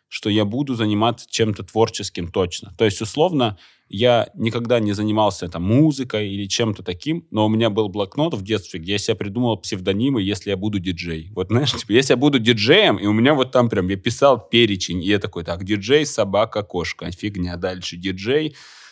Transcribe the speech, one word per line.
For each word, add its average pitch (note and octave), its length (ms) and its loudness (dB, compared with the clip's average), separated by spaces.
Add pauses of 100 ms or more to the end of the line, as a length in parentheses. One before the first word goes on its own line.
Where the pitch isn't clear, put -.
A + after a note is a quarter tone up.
что - 200 -6
я G#2+ 160 2
буду B2+ 300 -4
заниматься A2 540 0
чем-то A2 340 -2
творческим G#2 680 -2
точно. - 460 -4
То A#2 80 2
есть, G#2 160 0
условно, C3 560 0 (320)
я A#2 460 2
никогда A#2 460 0
не G#2 120 0
занимался G#2+ 560 0
там E2+ 140 -6
музыкой B2+ 680 2
или G2+ 180 -6
чем-то G#2 360 -2
таким, D3 480 -6
но G#2+ 140 2
у G#2+ 40 2
меня A2 200 2
был G#2+ 200 0
блокнот G#2 440 -2
в G2+ 100 -6
детстве, G2 380 -4
где F2 120 -4
я G#2 40 0
себе G#2+ 180 -2
придумал G#2+ 420 -2
псевдонимы, G2+ 640 -2
если G2 300 -4
я G2 60 -2
буду G#2 220 -2
диджей. E2+ 540 -6
Вот, F#2+ 140 -4
знаешь, B2 260 0
типа, - 200 -4
если C3+ 200 4
я B2 40 6
буду C#3 220 4
диджеем, A#2+ 580 4
и G2 80 -6
у G#2 80 2
меня A#2+ 200 4
вот C3 180 0
там A#2+ 180 4
прям, G2 180 0
я G2 100 -2
писал B2 400 4 (120)
перечень, G2 540 2
и F2 40 -2
я G#2 120 2
такой: F#2 260 -6
«Так, E2+ 180 -6
диджей, G#2+ 420 0
собака, G#2+ 580 0
кошка, E2+ 480 -6
фигня, F2+ 460 -6
дальше F#2 400 -6
диджей». G2+ 580 -4 (360)